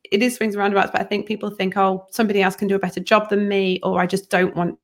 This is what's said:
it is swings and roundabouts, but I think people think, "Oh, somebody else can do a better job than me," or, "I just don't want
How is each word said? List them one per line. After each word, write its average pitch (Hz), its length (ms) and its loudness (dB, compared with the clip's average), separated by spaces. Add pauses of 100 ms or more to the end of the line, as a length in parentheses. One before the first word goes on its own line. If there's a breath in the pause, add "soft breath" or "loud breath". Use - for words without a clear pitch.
(100)
it 208 120 2
is 247 140 2
swings 220 180 -2
and 202 60 -2
roundabouts, 196 320 2
but - 100 0
I - 20 -2
think 208 220 -4
people 208 240 -6
think, 190 260 -4
"Oh, 190 340 0
somebody 202 300 0
else 190 160 2
can 202 120 -4
do 196 80 0
a - 20 0
better 190 220 -4
job 214 280 2
than 202 200 0
me," 190 340 0
or, 180 180 0
"I 180 60 2
just 196 240 -4
don't 185 260 2
want 175 280 -2